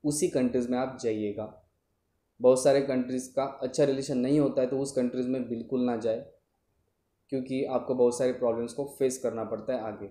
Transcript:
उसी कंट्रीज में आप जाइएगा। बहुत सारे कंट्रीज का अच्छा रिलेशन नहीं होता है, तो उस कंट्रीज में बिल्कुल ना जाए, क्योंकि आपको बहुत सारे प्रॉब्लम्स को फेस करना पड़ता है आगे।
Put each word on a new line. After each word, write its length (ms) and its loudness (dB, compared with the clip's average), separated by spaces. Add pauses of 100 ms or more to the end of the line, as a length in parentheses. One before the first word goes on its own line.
उसी 220 0
कंट्रीज 420 0
में 80 0
आप 240 -4
जाइएगा। 640 -4 (760)
बहुत 220 6
सारे 180 6
कंट्रीज 460 -2
का 160 -2
अच्छा 400 -2
रिलेशन 340 0
नहीं 220 4
होता 220 2
है, 60 2
तो 120 -2
उस 120 -4
कंट्रीज 360 0
में 220 -4
बिल्कुल 320 -2
ना 160 0
जाए, 340 -4 (1000)
क्योंकि 360 -2
आपको 300 -2
बहुत 220 4
सारे 140 2
प्रॉब्लम्स 420 -2
को 260 -8
फेस 180 2
करना 260 -4
पड़ता 300 -6
है 60 -2
आगे। 320 -8